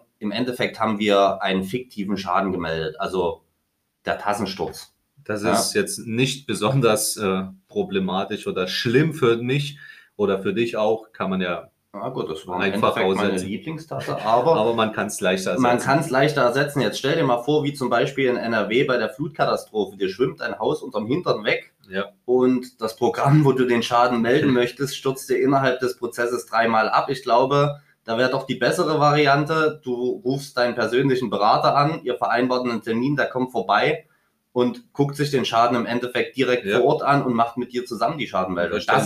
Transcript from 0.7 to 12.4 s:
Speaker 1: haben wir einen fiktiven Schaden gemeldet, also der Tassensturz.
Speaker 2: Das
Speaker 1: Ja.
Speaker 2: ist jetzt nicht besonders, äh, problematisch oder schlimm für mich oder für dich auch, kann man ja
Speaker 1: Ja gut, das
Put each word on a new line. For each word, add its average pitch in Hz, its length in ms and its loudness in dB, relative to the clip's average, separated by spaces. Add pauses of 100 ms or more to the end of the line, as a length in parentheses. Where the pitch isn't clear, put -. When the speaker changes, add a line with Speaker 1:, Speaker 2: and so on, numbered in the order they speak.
Speaker 1:
haben 110 200 0
wir 98 420 4
einen 95 220 0
fiktiven 101 540 -6
Schaden 92 340 0
gemeldet, 80 480 -4
also 87 440 -2 (640)
der 85 120 -2
Tassensturz. 98 760 -6 (300)
Speaker 2:
Das 107 200 -6
Speaker 1:
Ja. 95 100 2
Speaker 2:
ist 101 200 0
jetzt 101 320 -2
nicht 123 420 -2
besonders, 113 680 2
äh, 95 280 0 (260)
problematisch 95 760 -2
oder 90 220 -2
schlimm 143 460 2
für 117 240 2
mich 131 400 -4 (400)
oder 98 240 0
für 98 120 -2
dich 117 220 -2
auch, 107 380 -2
kann 92 160 -6
man 95 100 -2
ja 90 300 -4 (240)
Speaker 1:
Ja 104 160 -8
gut, 117 200 -6
das 80 180 -10